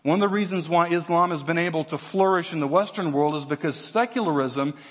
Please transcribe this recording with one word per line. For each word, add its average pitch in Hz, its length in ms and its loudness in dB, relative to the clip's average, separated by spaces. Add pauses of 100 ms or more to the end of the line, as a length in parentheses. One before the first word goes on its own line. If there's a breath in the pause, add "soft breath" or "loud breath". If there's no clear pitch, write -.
One 151 140 2
of 202 40 2
the 202 160 2
reasons 185 320 -2
why 170 220 2
Islam 175 400 2
has 156 140 -4
been 165 140 -2
able 165 280 -2
to 156 120 -8
flourish 190 540 0
in 165 80 -4
the 143 80 0
Western 180 460 0
world 151 220 2
is 143 100 -6
because 147 320 -4
secularism 147 960 0 (180 loud breath)